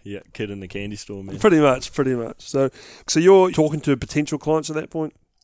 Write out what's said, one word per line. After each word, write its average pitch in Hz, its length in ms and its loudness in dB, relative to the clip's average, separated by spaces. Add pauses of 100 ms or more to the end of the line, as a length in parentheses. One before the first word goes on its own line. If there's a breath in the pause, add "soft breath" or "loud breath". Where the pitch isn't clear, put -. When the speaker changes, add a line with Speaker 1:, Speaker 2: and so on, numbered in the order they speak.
Speaker 1:
yeah, 101 160 -10 (120)
kid 107 180 -6
in 101 100 -10
the 92 80 -10
candy 101 280 -8
store, 101 280 -12
man. 98 140 -10
Speaker 2:
Pretty 196 220 0
much, 131 320 0
pretty 131 220 -2
much. 117 340 -8
So, 135 220 0 (380 loud breath)
so - 120 0
you're 185 300 8
talking 156 300 0
to 139 160 2
potential 147 420 -2
clients 156 320 -2
at 151 60 -6
that 156 140 -6
point? 156 220 -4 (320)